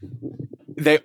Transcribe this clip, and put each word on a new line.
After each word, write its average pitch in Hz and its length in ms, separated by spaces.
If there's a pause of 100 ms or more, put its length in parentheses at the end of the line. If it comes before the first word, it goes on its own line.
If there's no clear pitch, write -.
(760)
they 151 280